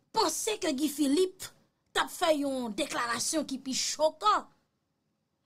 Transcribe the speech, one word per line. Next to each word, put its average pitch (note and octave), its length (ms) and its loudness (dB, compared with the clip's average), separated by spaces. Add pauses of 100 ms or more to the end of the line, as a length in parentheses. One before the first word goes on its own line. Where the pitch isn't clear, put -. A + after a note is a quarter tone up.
(120)
pensez G#4+ 480 0
que D#4+ 140 0
Guy C4+ 160 0
Philippe D4+ 560 2 (480)
t'a E4 160 0
fait E4 260 2
une C4 380 -2
déclaration B3 720 -2
qui C4 140 -6
pi C4 140 -6
choquant. D#4 720 2 (1000)